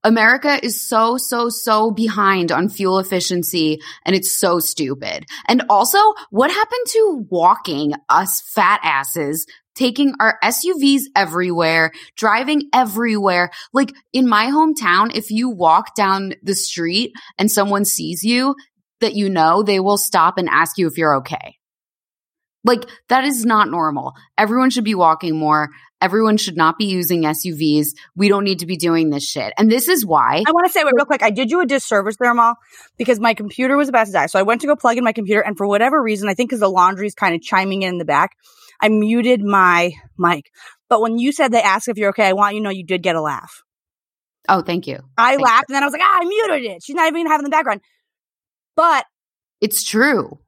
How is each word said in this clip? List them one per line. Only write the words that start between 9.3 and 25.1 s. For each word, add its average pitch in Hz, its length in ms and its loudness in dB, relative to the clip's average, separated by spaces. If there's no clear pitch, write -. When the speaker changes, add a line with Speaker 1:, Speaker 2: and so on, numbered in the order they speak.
Speaker 1:
taking 269 460 0
our 220 240 2
S 226 200 -2
U 339 160 -2
Vs 277 360 2
everywhere, 165 760 0
driving 262 560 0
everywhere? 202 800 0
Like, 262 180 2
in 254 160 2
my 214 220 2
hometown, 226 640 2
if 208 160 -6
you 240 180 -2
walk 175 460 2
down 196 480 -2
the 196 100 -4
street 185 600 -4
and 202 100 2
someone 202 360 0
sees 170 380 -6
you 247 300 0
that 220 160 -2
you 202 120 0
know, 180 360 2
they 196 160 0
will 202 180 0
stop 175 400 0
and 180 100 -2
ask 160 300 0
you 185 80 0
if 160 140 -4
you're 151 160 2
okay. - 400 -8
Like, 240 200 0
that 262 160 2
is 254 180 -2
not 214 260 2
normal. 143 440 -4
Everyone 240 320 2
should 240 160 -2
be 214 100 0
walking 160 400 2